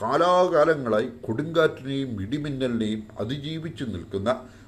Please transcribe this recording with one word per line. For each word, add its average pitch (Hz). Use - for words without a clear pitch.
കാലാകാലങ്ങളായി 151
കൊടുങ്കാറ്റിനെയും 135
ഇടിമിന്നലിനെയും 120
അതിജീവിച്ചു 147
നിൽക്കുന്ന 98